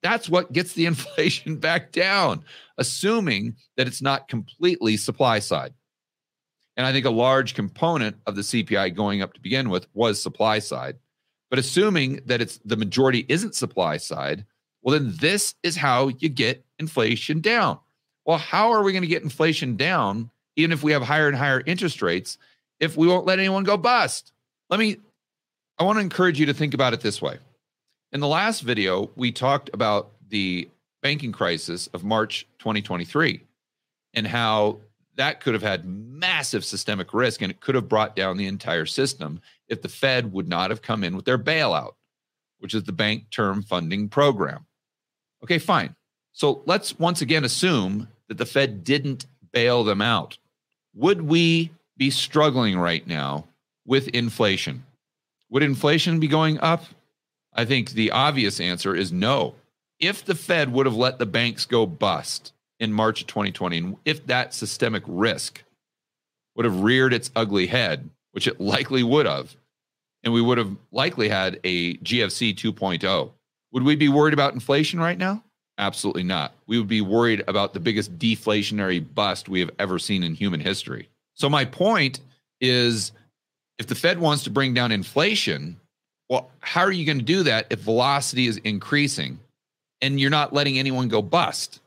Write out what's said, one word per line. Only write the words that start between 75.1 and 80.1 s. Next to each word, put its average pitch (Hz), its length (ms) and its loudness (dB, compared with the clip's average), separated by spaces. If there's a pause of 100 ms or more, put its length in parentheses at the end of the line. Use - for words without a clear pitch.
now? 190 260 -2 (340)
Absolutely 98 460 -4
not. 87 300 -4 (120)
We 117 120 0
would 107 100 -2
be 110 120 2
worried 107 460 4
about 101 260 0
the 90 80 -6
biggest 101 380 -2
deflationary 104 840 0 (100)
bust 98 340 -2
we 92 120 0
have 85 180 -2
ever 92 200 -2
seen 92 240 -2